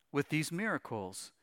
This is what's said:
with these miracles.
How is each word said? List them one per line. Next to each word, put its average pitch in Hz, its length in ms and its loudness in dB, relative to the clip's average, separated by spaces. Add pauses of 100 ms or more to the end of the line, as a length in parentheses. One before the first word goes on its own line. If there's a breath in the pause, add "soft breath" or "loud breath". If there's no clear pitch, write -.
(120)
with 143 180 2
these 151 220 2
miracles. 131 800 -2 (120)